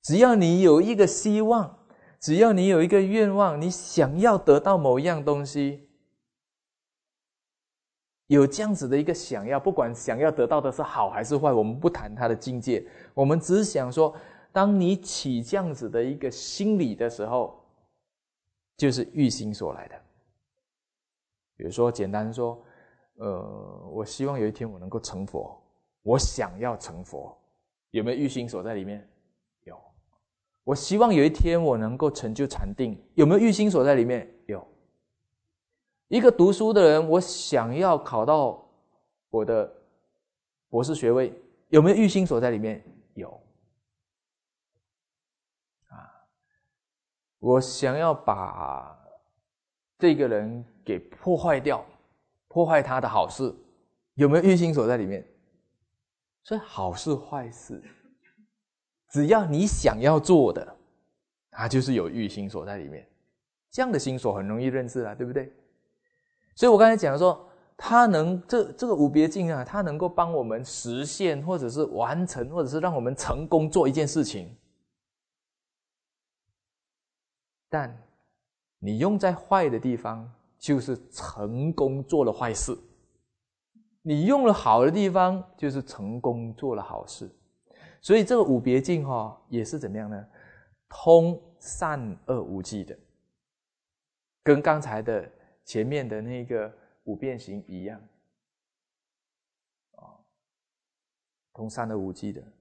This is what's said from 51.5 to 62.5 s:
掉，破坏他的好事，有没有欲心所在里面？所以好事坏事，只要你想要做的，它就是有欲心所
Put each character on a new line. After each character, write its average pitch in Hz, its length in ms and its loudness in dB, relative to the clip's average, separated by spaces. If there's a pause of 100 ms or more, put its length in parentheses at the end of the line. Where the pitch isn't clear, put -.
掉， 135 240 -4 (680)
破 170 160 2
坏 160 180 4
他 131 180 -4
的 127 80 -2
好 104 180 0
事， - 280 -6 (580)
有 139 160 4
没 151 80 6
有 170 60 4
欲 190 120 8
心 170 160 2
所 135 160 0
在 123 100 2
里 101 100 -4
面？ 98 200 -10 (1160)
所 - 120 -8
以 214 40 -6
好 92 340 -6
事 143 220 -4
坏 135 340 -12
事， - 320 -18 (1300)
只 147 180 0
要 208 180 4
你 165 220 0
想 113 340 0
要 151 180 4
做 147 320 4
的， - 260 -10 (720)
它 113 180 -8
就 131 100 2
是 131 140 -2
有 90 160 -2
欲 110 180 -6
心 98 220 -10
所 87 160 -12